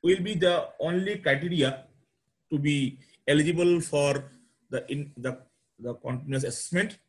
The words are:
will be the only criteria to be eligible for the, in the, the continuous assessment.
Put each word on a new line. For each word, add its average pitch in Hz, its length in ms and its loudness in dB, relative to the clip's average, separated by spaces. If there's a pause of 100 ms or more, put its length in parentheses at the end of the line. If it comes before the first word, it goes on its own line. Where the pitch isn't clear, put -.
will 180 180 4
be 202 140 -2
the 175 320 2 (120)
only 185 380 0
criteria 147 680 0 (640)
to 147 80 0
be 143 400 0 (280)
eligible 165 520 4
for 143 460 0 (440)
the, - 220 -4
in 143 260 -6
the, 127 200 -6 (420)
the 120 160 -8
continuous 135 480 -4
assessment. - 540 -4 (120)